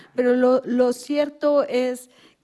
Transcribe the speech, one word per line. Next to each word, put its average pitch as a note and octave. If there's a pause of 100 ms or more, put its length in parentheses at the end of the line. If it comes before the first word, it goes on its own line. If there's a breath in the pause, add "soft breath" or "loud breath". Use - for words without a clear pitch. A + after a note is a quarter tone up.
(160 loud breath)
pero B3
lo, B3+
lo B3
cierto D4
es B3 (340 loud breath)